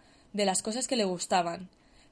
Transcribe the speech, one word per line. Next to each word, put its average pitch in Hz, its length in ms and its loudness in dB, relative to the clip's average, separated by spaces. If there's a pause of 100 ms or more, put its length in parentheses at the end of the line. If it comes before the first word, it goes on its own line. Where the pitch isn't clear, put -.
(320)
de 202 120 0
las 190 180 2
cosas 233 260 -4
que 262 80 0
le 214 80 4
gustaban, 180 680 0 (420)